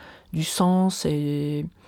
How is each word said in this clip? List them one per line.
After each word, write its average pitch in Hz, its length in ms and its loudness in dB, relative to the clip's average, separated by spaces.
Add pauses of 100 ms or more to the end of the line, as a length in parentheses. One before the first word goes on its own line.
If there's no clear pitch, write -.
(340)
du 160 100 0
sens 185 640 2
est, 147 600 -2 (220)